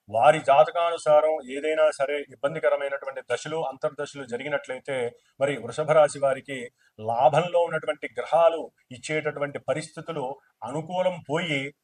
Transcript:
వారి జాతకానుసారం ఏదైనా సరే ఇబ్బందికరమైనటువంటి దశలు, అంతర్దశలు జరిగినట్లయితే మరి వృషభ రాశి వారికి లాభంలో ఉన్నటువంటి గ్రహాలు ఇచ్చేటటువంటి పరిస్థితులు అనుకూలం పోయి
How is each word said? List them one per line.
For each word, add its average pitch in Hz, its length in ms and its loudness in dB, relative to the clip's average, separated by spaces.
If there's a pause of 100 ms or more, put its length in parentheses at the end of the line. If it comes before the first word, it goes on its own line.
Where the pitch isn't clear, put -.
(100)
వారి 135 280 6
జాతకానుసారం 156 1120 4
ఏదైనా 156 400 0
సరే 143 300 -2
ఇబ్బందికరమైనటువంటి 139 1000 -4 (120)
దశలు, 151 240 -4
అంతర్దశలు 139 680 -6
జరిగినట్లయితే 131 880 -6 (280)
మరి 139 160 0
వృషభ 120 340 -4
రాశి 151 280 6
వారికి 131 520 -2 (300)
లాభంలో 131 600 2
ఉన్నటువంటి 156 580 -4
గ్రహాలు 160 520 2 (220)
ఇచ్చేటటువంటి 143 680 -6
పరిస్థితులు 151 800 -6 (280)
అనుకూలం 175 680 -4
పోయి 147 540 -4